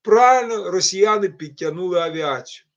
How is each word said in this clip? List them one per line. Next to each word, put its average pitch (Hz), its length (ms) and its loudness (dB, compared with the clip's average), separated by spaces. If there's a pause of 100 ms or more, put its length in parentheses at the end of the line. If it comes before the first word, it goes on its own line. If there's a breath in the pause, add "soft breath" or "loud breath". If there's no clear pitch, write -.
Правильно, 226 680 2
росіяни 196 580 0
підтягнули 165 720 -6
авіацію. 156 640 -6 (120)